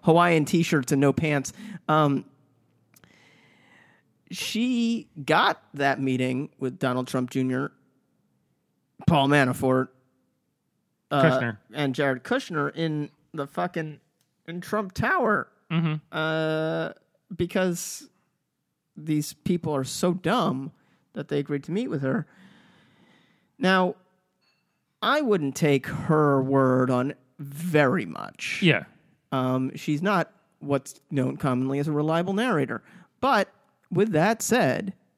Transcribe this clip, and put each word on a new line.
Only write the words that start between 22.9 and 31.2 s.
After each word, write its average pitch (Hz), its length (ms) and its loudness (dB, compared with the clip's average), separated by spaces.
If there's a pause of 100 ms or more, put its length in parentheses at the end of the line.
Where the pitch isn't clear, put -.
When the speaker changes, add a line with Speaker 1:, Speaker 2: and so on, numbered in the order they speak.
Speaker 1:
Now, 185 380 2 (1080)
I 277 200 0
wouldn't 180 340 0
take 139 320 2
her 147 560 2
word 131 460 4
on 127 240 0 (260)
very 143 640 2
much. - 560 -10
Speaker 2:
Yeah. 139 220 4 (480)
Speaker 1:
Um, 131 440 0
she's 151 280 -4
not 190 280 0 (280)
what's 143 400 -4 (100)
known 135 280 -2